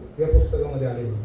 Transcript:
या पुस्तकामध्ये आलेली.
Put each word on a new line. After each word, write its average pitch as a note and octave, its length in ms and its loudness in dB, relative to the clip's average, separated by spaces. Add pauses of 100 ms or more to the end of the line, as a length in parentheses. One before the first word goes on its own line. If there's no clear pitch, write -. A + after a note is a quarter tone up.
(200)
या D#3+ 60 2
पुस्तकामध्ये C#3 600 2
आलेली. A#2+ 260 -4 (120)